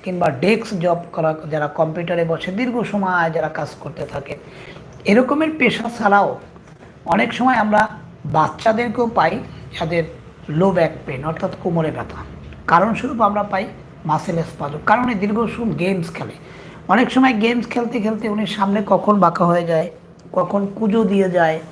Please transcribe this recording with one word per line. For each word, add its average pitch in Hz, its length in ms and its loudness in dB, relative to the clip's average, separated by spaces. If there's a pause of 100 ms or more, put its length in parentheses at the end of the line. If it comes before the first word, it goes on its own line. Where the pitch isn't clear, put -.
কিংবা 175 240 -2 (140)
ডেস্ক 220 260 2 (160)
জব 170 160 2 (160)
করা, 160 160 0 (200)
যারা 151 160 -2 (120)
কম্পিউটারে 170 520 0
বসে 165 200 -4
দীর্ঘ 233 240 -2 (160)
সময় 185 440 0
যারা 156 140 -2 (100)
কাজ 147 100 -6 (120)
করতে - 220 -12 (100)
থাকে, - 200 -10 (760)
এরকমের 285 480 4
পেশা 233 260 2 (120)
ছাড়াও 202 320 4 (760)
অনেক 208 280 2
সময় 254 300 2
আমরা 214 180 4 (440)
বাচ্চাদেরকেও 220 840 0 (100)
পাই 160 160 2 (460)
যাদের 170 240 0 (460)
লো 165 220 4
ব্যাক 170 220 2 (120)
পেইন, 135 160 -8 (100)
অর্থাৎ 175 200 -4 (120)
কোমরে 165 280 0
ব্যথা, 120 280 -10 (520)
কারণস্বরূপ 220 500 2
আমরা 208 220 2
পাই 202 220 -4 (400)
মাসেল 156 320 -2 (140)
স্পাজম। 147 340 -10
কারণ 240 240 4
এই 220 140 -2
দীর্ঘ 208 140 0 (180)
সময় 220 260 -4
গেমস 180 260 0 (100)
খেলে, 110 180 -10 (580)
অনেক 240 220 6
সময় 262 180 6 (100)
গেমস 233 300 0
খেলতে 240 320 -2
খেলতে 220 240 -2
উনি 208 160 -2 (120)
সামনে 202 220 2 (140)
কখন 208 260 4
বাঁকা 170 260 4
হয়ে 170 260 2
যায়, 165 160 2 (500)
কখন 202 240 0 (140)
কুঁজো 220 280 2
দিয়ে 196 340 2
যায় 160 200 4 (140)